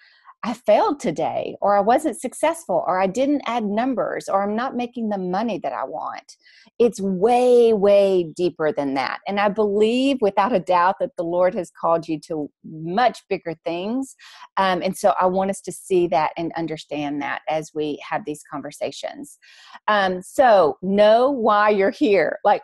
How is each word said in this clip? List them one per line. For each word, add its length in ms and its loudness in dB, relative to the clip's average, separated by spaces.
"I 120 -6
failed 460 2
today," 640 -4
or, 140 2
"I 60 4
wasn't 380 0
successful," 680 -4
or, 120 0
"I 60 2
didn't 400 -2
add 200 -4
numbers," 640 -4
or, 120 0
"I'm 140 -2
not 200 -6
making 340 -6
the 100 -4
money 400 -4
that 140 -6
I 100 -6
want." 540 -10
It's 220 2
way, 720 4
way 500 4
deeper 480 -2
than 220 -2
that. 340 -2
And 100 -4
I 120 2
believe 720 0
without 320 0
a 80 0
doubt 400 2
that 160 -6
the 80 -6
Lord 300 0
has 140 -6
called 380 -2
you 140 -4
to 280 -8
much 640 -4
bigger 260 -6
things. 500 -6
Um, 260 0
and 140 -4
so 240 0
I 60 2
want 240 0
us 140 -6
to 100 -12
see 340 0
that 300 0
and 180 -6
understand 640 -6
that 280 -8
as 240 -6
we 260 -6
have 140 -6
these 260 -12
conversations. 920 -12
Um, 320 0
so 600 4
know 480 4
why 420 2
you're 180 2
here. 560 2
Like, 180 4